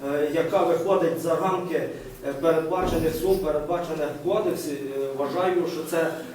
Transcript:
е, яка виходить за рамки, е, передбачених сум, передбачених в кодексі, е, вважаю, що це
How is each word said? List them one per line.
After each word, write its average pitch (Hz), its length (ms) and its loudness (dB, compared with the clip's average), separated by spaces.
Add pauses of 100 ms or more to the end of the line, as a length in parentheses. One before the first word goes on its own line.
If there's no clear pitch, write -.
(140)
е, 147 200 2
яка 175 300 2
виходить 170 560 2
за 170 160 2
рамки, 180 380 0 (540)
е, 139 120 -4
передбачених 160 760 2
сум, 185 240 2
передбачених 156 720 -2 (160)
в 170 40 0
кодексі, 175 440 0
е, 135 440 -4
вважаю, 175 560 0
що 156 180 -4
це 165 200 2 (240)